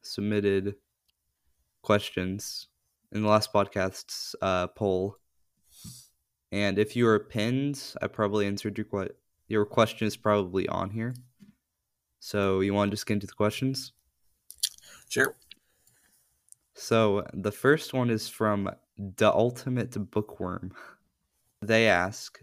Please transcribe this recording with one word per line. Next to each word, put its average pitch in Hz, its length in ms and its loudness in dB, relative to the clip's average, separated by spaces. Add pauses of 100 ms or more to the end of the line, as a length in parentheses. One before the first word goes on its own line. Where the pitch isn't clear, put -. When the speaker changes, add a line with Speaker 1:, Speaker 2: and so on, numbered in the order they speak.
Speaker 1:
submitted 101 720 0 (1080)
questions - 840 -2 (440)
in 107 100 -4
the 107 80 2
last 107 240 4
podcast's, - 880 -2
uh, 92 260 0
poll. 95 500 -2 (1300)
And 101 260 0
if 107 180 2
you 120 100 4
were 110 140 6
pinned, 131 640 -2 (200)
I - 60 0
probably 104 380 0
answered 101 320 -4
your 107 80 -4
que-, 95 300 -6 (320)
your 104 180 2
question 110 420 2
is 104 80 -4
probably 98 520 0
on 92 240 -4
here. 117 240 -6 (1040)
So 98 420 0
you 101 120 2
wanna 101 180 2
just 107 140 -6
get 107 100 0
into 101 120 -4
the - 60 -20
questions? 131 580 -2 (1200)
Speaker 2:
Sure. - 260 0 (1400)
Speaker 1:
So 107 600 2
the 98 180 -4
first 147 420 2
one 123 160 0
is 110 180 -2
from 101 420 -2 (280)
The 101 340 2
Ultimate 120 800 -2
Bookworm. 90 640 -6 (880)
They 110 260 4
ask, 92 560 0